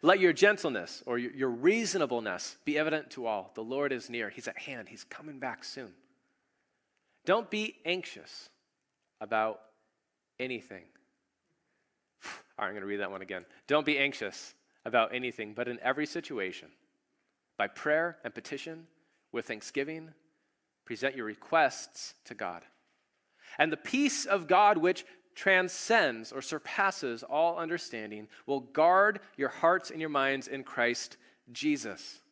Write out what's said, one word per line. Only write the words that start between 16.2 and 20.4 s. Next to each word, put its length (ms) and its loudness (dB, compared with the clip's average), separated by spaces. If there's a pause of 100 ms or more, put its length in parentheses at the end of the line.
by 80 2
prayer 580 0
and 120 -10
petition, 500 -12 (460)
with 160 -4
thanksgiving, 680 -6 (720)